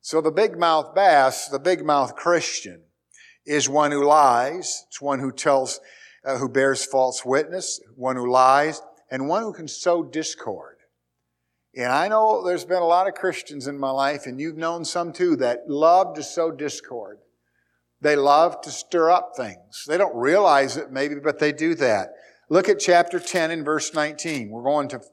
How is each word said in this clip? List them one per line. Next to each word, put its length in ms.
So 180
the 100
big 280
mouth 360
bass, 540
the 100
big 240
mouth 340
Christian, 680
is 240
one 200
who 140
lies. 840
It's 120
one 180
who 140
tells, 480
uh, 100
who 120
bears 360
false 400
witness, 560
one 200
who 140
lies, 520
and 180
one 140
who 120
can 120
sow 360
discord. 760
And 180
I 160
know 360
there's 200
been 180
a 40
lot 200
of 80
Christians 540
in 100
my 120
life, 360
and 140
you've 160
known 280
some 280
too, 240
that 320
love 460
to 80
sow 280
discord. 680
They 160
love 460
to 80
stir 400
up 260
things. 500
They 120
don't 180
realize 600
it 140
maybe, 260
but 220
they 140
do 240
that. 380
Look 200
at 120
chapter 400
ten 300
and 140
verse 300
nineteen. 560
We're 140
going 240
to 120